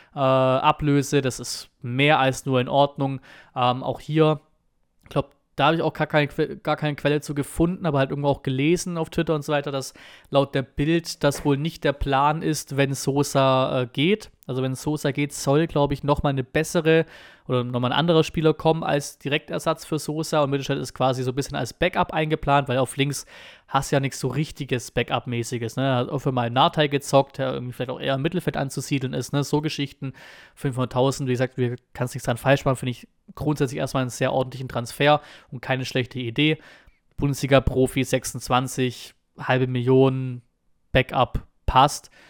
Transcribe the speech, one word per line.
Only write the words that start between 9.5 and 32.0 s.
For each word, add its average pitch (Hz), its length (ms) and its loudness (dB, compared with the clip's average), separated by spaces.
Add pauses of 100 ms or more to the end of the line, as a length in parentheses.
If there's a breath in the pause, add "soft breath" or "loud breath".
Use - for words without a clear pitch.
weiter, 143 180 -2
dass 135 220 -6 (380 loud breath)
laut 139 240 2
der 139 80 0
Bild 160 600 -2
das 143 220 0
wohl 143 140 4
nicht 160 260 -4
der 143 80 2
Plan 143 480 0
ist, 147 380 -4
wenn 139 160 2
Sosa, 135 880 2
äh, 123 40 -4
geht. 180 440 0 (160)
Also 131 160 -4
wenn 131 120 -2
Sosa 151 380 -2
geht, 147 220 -2
soll, 151 320 2
glaub 143 260 0
ich, 139 120 -6
nochmal 143 260 0
eine 131 120 -2
bessere 160 600 2 (420 loud breath)
oder 123 180 0
nochmal 123 280 -2
ein 143 60 2
anderer 160 260 6
Spieler 156 300 2
kommen 160 280 0
als 147 360 -2
Direktersatz 156 640 -4
für 156 140 -2
Sosa 156 440 -2
und 135 80 0
Mittelstädt 139 280 -2
ist 135 160 -8
quasi 131 280 0
so 127 100 -2
ein - 20 -14
bisschen 139 220 -4
als 135 160 -4
Backup 180 400 0
eingeplant, 151 560 0
weil 127 100 0
auf - 180 -2
links 139 300 -2 (420 loud breath)
hast - 220 -2
du 147 60 2
ja 135 40 2
nichts 135 200 -4
so 135 80 -2
richtiges 127 640 -6
Backup-mäßiges, 120 840 -4
ne? 135 180 0
Hat 123 140 0
auch 143 100 -4
für 131 140 -2
mal 120 180 -2
Nartey 151 380 0
gezockt, 139 500 0
der 131 140 -4
irgendwie 123 200 -8
vielleicht 127 180 -8
auch 127 100 -10
eher 139 140 -2
im 131 80 -2
Mittelfeld 165 340 -2
anzusiedeln 139 560 -4
ist, 123 200 -6
ne? 143 120 0
So 147 160 0
Geschichten, 139 520 -6 (420 loud breath)
fünfhunderttausend, 131 760 -2
wie 127 40 0
gesagt, 127 240 -2
wir 123 200 -2 (160)
kannst 127 220 -6